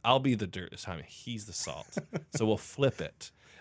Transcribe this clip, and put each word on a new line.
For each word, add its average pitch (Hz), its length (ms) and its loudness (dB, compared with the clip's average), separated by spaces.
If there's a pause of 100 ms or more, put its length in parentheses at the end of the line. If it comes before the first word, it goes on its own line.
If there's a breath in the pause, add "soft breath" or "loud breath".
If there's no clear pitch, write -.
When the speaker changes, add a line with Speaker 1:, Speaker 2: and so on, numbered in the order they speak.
Speaker 1:
I'll 131 160 8
be 131 160 4
the 101 100 -2
dirt 90 240 -8
this - 120 -12
time. 85 240 -6
He's 110 400 -8
the 101 60 -12
salt. - 500 -6
Speaker 2:
<laughs> - 340 -8
Speaker 1:
So 110 100 4
we'll 107 100 6
flip - 440 2
it. - 300 -8 (300 soft breath)